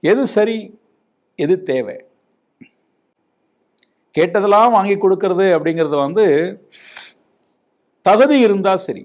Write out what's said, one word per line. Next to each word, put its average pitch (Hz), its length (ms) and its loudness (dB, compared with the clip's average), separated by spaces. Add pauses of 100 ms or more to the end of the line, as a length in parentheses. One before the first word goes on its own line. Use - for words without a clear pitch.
எது 220 240 0
சரி, 220 320 -2 (800)
எது 151 240 0
தேவை, 127 340 -6 (2250)
கேட்டதெல்லாம் 202 640 2
வாங்கி 202 200 0
கொடுக்கறது 190 540 0
அப்படிங்கிறது 160 460 -2
வந்து 156 280 0 (1800)
தகுதி 262 340 4
இருந்தா 196 360 2
சரி. 143 280 -10